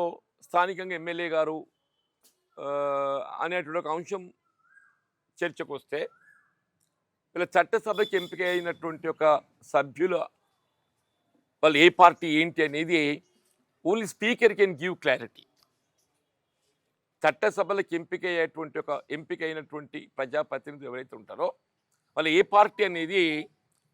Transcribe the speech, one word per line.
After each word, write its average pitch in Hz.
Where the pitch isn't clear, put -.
స్థానికంగా 185
ఎమ్మెల్యే 170
గారు, 156
ఆ, -
అనేటువంటి 170
ఒక 151
అంశం 185
చర్చకు 160
వస్తే 143
ఇలా 175
చట్టసభకి 208
ఎంపిక 175
అయినటువంటి 165
ఒక 156
సభ్యుల 147
వాళ్ళు 151
ఏ -
పార్టీ 175
ఏంటి 160
అనేది 160
only 214
speaker 226
can 196
give 180
clarity. 127
చట్టసభలకు 165
ఎంపిక 175
అయ్యేటువంటి 160
ఒక 151
ఎంపిక 165
అయినటువంటి 151
ప్రజాప్రతినిధులు 139
ఎవరైతే 127
ఉంటారో 110
వాళ్ళు 160
ఏ 196
పార్టీ 208
అనేది 175